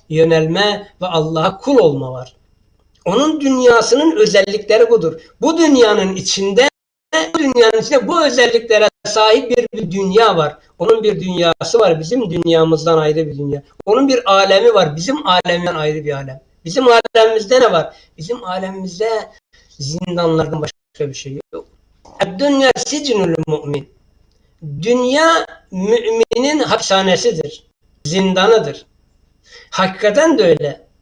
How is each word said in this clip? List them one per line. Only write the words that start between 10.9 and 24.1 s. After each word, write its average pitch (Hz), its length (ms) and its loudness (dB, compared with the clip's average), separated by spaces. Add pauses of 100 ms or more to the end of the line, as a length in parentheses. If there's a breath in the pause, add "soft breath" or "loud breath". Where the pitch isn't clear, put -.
bir 208 180 -2
dünyası 175 580 -2
var, 175 220 2
bizim 196 300 -4
dünyamızdan 160 680 2
ayrı 156 280 0
bir 143 120 -12
dünya. 143 240 -6 (240 soft breath)
Onun 254 220 2
bir 240 240 0
alemi 196 420 4
var, 160 220 2
bizim 262 300 -6
alemden 175 480 -2
ayrı 151 300 -4
bir 147 80 -4
alem. 135 280 -10 (240)
Bizim 214 240 -2
alemimizde 226 720 2
ne 226 120 4
var? 160 240 -2 (220 loud breath)
Bizim 202 260 -10
alemimizde 190 640 -8 (600 soft breath)
zindanlardan 160 920 -4
başka - 460 -10
bir 135 60 -12
şey 139 240 -14 (160)
yok. - 120 -14 (720)
Dünya 269 380 2
sicnul 226 580 -2 (120)
mu'min. 143 460 -8 (880)